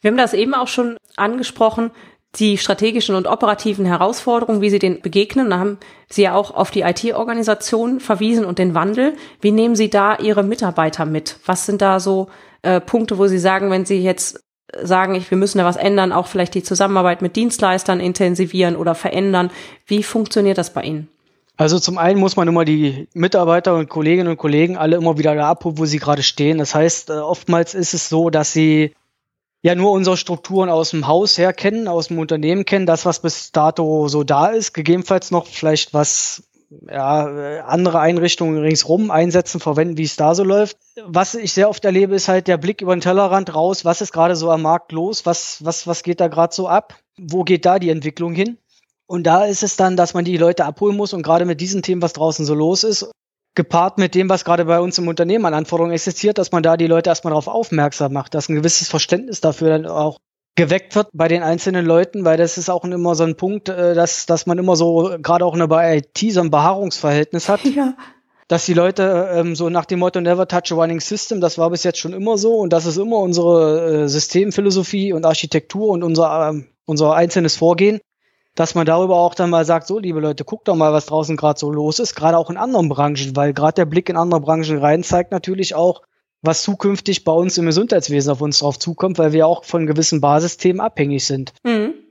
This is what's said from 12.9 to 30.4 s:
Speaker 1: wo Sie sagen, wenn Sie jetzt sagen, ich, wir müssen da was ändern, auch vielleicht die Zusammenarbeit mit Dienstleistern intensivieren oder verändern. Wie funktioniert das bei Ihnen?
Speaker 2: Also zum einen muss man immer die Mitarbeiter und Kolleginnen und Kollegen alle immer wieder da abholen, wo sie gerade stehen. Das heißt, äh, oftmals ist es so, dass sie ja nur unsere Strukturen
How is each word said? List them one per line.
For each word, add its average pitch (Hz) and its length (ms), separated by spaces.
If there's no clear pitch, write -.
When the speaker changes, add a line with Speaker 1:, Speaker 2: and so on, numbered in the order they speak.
Speaker 1:
wo 196 80
Sie 190 140
sagen, 190 320
wenn 190 120
Sie 196 160
jetzt 185 380
sagen, 185 360
ich, 185 160
wir 185 60
müssen 196 200
da 180 60
was 175 100
ändern, 190 380
auch 180 160
vielleicht 180 260
die 180 80
Zusammenarbeit 180 580
mit 180 140
Dienstleistern 196 640
intensivieren 180 760
oder 165 180
verändern. 185 560
Wie 208 180
funktioniert 202 520
das 175 160
bei - 100
Ihnen? 156 260
Speaker 2:
Also 160 240
zum 180 180
einen 185 220
muss 190 160
man 175 100
immer 170 180
die 151 480
Mitarbeiter 175 600
und 160 160
Kolleginnen 170 380
und 160 100
Kollegen 156 380
alle 160 200
immer 165 220
wieder 151 160
da 151 160
abholen, 170 280
wo 160 60
sie 151 140
gerade 143 240
stehen. 151 360
Das 147 180
heißt, 165 340
äh, 156 40
oftmals 170 600
ist 180 180
es - 160
so, 165 220
dass 151 220
sie 156 420
ja 170 120
nur 185 160
unsere 190 260
Strukturen 180 540